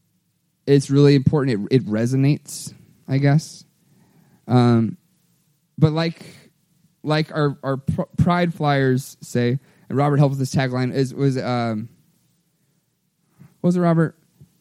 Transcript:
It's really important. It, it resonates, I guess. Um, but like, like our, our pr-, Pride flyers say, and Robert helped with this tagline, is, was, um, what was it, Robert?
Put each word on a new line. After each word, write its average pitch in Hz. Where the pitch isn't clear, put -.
It's 143
really 143
important. 131
It, 131
it 110
resonates, 123
I 135
guess. 143
Um, 117
but 156
like, 165
like 151
our, 143
our 135
pr-, -
Pride 175
flyers 135
say, 123
and 120
Robert 139
helped 143
with 139
this 131
tagline, 127
is, 131
was, 135
um, 117
what 175
was 180
it, 175
Robert? 165